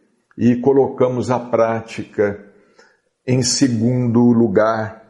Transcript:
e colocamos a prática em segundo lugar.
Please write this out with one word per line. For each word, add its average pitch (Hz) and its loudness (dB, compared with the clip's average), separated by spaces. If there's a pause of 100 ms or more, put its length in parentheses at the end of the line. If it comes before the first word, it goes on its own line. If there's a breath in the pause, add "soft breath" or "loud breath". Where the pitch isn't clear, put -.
(360)
e 120 2
colocamos 127 0
a 123 0
prática 110 -2 (840 soft breath)
em 127 0
segundo 120 0
lugar. 110 0